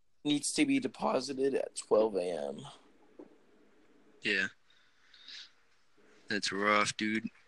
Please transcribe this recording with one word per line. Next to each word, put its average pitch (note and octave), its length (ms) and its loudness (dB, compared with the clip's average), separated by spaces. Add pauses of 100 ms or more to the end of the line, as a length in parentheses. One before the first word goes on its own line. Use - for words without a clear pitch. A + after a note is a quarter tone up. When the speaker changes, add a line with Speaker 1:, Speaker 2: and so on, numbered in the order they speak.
(240)
Speaker 1:
needs D3 300 0
to D3+ 120 4
be C#3 140 4
deposited C3+ 720 -2
at - 220 -4
twelve G#2+ 400 2
A F2 320 -2
M. C#2 120 -10 (1600)
Speaker 2:
Yeah. F#2+ 260 2 (1800)
That's G2+ 240 -2
rough, G#2 440 4
dude. A2 320 -2 (200)